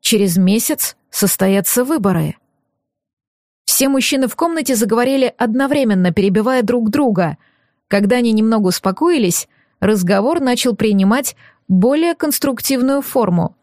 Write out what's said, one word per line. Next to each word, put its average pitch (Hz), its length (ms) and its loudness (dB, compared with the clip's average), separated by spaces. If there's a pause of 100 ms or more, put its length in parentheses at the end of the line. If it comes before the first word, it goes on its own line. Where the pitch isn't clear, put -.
Через 202 340 0
месяц 202 600 0 (120)
состоятся 196 760 0
выборы». 190 500 -2 (1300)
Все - 240 -2
мужчины 269 400 0
в - 80 -8
комнате 320 400 -2
заговорили 240 600 0
одновременно, 240 760 0
перебивая 208 500 2
друг 233 280 0
друга. 202 480 0 (500)
Когда 208 300 2
они 240 160 2
немного 220 340 2
успокоились, 196 800 0 (340)
разговор 202 580 0
начал 247 360 -2
принимать 208 600 0 (320)
более 277 480 2
конструктивную 277 840 -2
форму. 185 600 -2